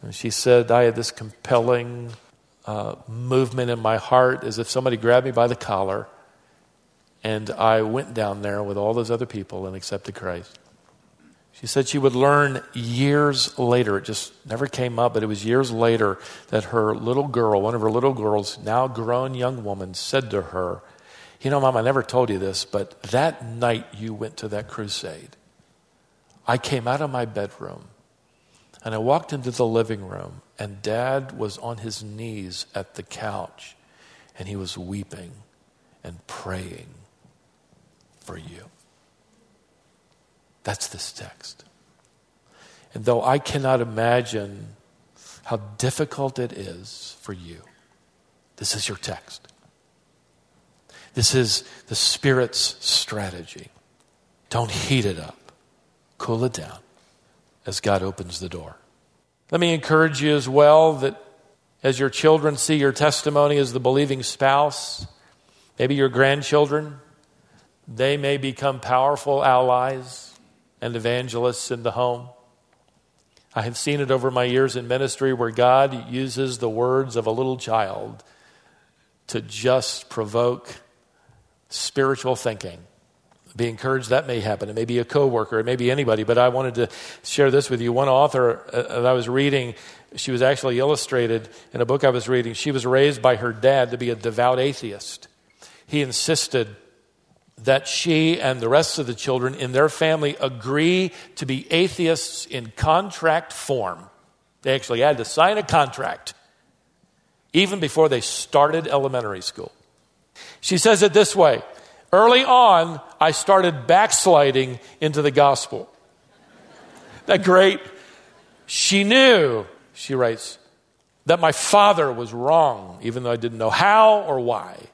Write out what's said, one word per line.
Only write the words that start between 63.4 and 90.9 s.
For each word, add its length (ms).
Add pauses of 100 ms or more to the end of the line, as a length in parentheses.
as 160
the 60
believing 440
spouse, 840 (720)
maybe 180
your 140
grandchildren, 920 (880)
they 300
may 200
become 420
powerful 640
allies 920 (440)
and 140
evangelists 760
in 120
the 80
home. 380 (1300)
I 60
have 160
seen 240
it 100
over 200
my 140
years 300
in 120
ministry 440
where 200
God 580
uses 480
the 120
words 460
of 120
a 40
little 260
child 640 (1040)
to 140
just 680
provoke 720 (880)
spiritual 640
thinking. 440 (760)
Be 140
encouraged, 400
that 160
may 140
happen. 280
It 80
may 100
be 120
a 80
coworker, 540
it 60
may 100
be 160
anybody, 320
but 160
I 100
wanted 260
to 140 (320)
share 300
this 180
with 120
you. 120
One 160
author, 540 (100)
uh, 280
that 40
I 80
was 160
reading, 460 (400)
she 160
was 100
actually 380
illustrated 680 (240)